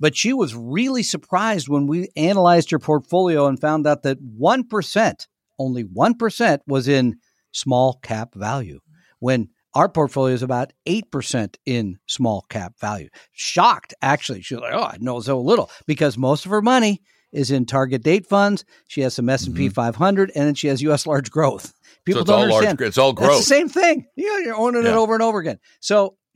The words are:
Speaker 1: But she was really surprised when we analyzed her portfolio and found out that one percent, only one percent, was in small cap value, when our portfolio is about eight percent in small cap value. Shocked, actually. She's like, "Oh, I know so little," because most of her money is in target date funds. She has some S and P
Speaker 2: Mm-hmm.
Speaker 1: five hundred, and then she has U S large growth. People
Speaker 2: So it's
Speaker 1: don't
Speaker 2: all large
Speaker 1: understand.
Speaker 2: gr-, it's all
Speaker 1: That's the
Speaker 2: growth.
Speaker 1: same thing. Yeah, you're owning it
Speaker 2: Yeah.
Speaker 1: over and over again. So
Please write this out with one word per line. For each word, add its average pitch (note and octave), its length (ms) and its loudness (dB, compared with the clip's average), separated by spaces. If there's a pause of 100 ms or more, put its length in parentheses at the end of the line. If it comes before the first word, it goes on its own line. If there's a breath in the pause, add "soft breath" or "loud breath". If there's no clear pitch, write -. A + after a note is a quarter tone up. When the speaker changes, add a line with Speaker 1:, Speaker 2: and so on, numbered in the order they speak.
Speaker 1:
But D3+ 160 0
she A#3 160 -2
was F#3 220 -2
really G3 480 -4
surprised F#3 640 -4
when C#3+ 180 0
we E3+ 300 -2
analyzed F3 540 4
her D#3 80 0
portfolio D#3 680 0
and C3 140 -2
found D3+ 260 0
out D3 180 0
that C3+ 160 -2
one C#3+ 440 0
percent, - 640 -2 (320)
only B2+ 240 -4
one A2+ 320 0
percent, A3 520 0
was C3+ 200 -2
in C3 320 2 (340)
small B2+ 420 0
cap A2 400 -10
value, G#2 440 -8 (400 soft breath)
when B2 300 -2 (260)
our E3 140 2
portfolio C3+ 460 -2
is A#2+ 80 -4
about B2+ 300 -4 (140)
eight G3 240 -4
percent A#2+ 560 -6
in A2 400 -4
small A2 420 -4
cap F#2 320 -10
value. G#2 280 -8 (240 soft breath)
Shocked, - 680 0
actually. C3+ 420 -2
She's B2 160 -10
like, A#2+ 140 -10
"Oh, A3+ 120 -2
I - 160 -8
know B2 200 -6
so B2+ 200 -2
little," F3+ 280 0 (180 loud breath)
because C#3+ 300 0
most C3+ 280 0
of F#3 80 -8
her G#3+ 100 0
money A3+ 400 2 (300)
is C3+ 180 -2
in C3 160 0
target C3 360 -2
date F3+ 240 0
funds. G3+ 380 2 (220 soft breath)
She - 160 -6
has B2+ 120 -2
some A#2+ 140 -2
S C3 180 -2
and E2 100 -6
P C3+ 100 0
Speaker 2:
Mm-hmm. C3 80 -2
Speaker 1:
five A#2 220 -2
hundred, G3 400 2
and C#3+ 100 0
then D3 80 0
she D3 140 -4
has C3+ 140 0
U D3+ 100 2
S C#3+ 140 0
large C#3 240 -2
growth. C#3 440 -2 (300 soft breath)
People F3 160 0
Speaker 2:
So - 20 2
it's E3 60 -2
Speaker 1:
don't G3+ 80 6
Speaker 2:
all A#2+ 140 4
large A2 40 4 (120)
Speaker 1:
understand. - 120 0
Speaker 2:
gr-, A#2+ 60 -2
it's A2 140 -2
all C3 140 6
Speaker 1:
That's - 140 -6
the - 0 -
Speaker 2:
growth. C#3 180 6
Speaker 1:
same C#4+ 240 4
thing. E4+ 380 2 (100)
Yeah, G4+ 220 -2
you're B3+ 180 -4
owning A#3 260 0
it A#3 80 2
Speaker 2:
Yeah. A3 60 2
Speaker 1:
over A3 180 2
and A3+ 100 0
over A3 160 0
again. D#3 180 -6 (220 soft breath)
So G3 360 2 (200)